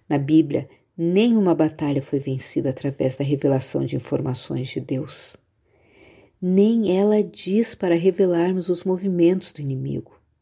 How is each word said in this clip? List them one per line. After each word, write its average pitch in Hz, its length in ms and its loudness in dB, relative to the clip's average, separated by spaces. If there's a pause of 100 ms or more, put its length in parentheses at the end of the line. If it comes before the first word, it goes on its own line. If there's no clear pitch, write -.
Na 147 120 0
Bíblia, 143 500 2 (260)
nenhuma 190 600 4
batalha 151 480 0
foi - 160 -2
vencida 135 500 -4
através 135 480 -4
da 139 80 -2
revelação 139 580 0
de 135 120 -6
informações 131 720 -6
de - 120 -6
Deus. - 560 -8 (1080)
Nem 196 540 4
ela 208 260 4
diz 196 520 -2
para 180 180 0
revelarmos 180 720 2
os 175 160 -2
movimentos 185 720 0
do - 80 -14
inimigo. 135 580 -6 (220)